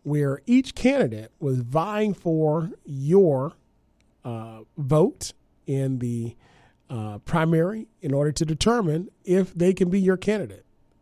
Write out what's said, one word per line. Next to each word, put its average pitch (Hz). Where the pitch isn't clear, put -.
where 143
each 247
candidate 185
was 135
vying 185
for 160
your, 143
uh, 113
vote 156
in 135
the, 117
uh, 107
primary 170
in 135
order 147
to 165
determine 180
if 185
they 175
can 185
be 196
your 185
candidate 185